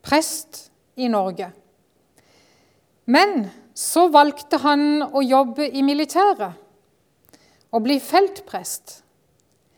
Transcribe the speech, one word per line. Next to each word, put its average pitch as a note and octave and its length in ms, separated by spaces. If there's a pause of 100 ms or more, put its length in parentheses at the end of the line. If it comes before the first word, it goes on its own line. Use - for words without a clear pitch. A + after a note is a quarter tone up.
Prest - 640 (320)
i B3 100
Norge. F#3+ 400 (1600)
Men D4 420 (240)
så - 400
valgte D4 480
han D4 480
å C#4 160
jobbe C4 480
i C#4 140
militæret C#4+ 720 (1120)
og A3+ 140
bli C4+ 160
feltprest. - 1000 (760)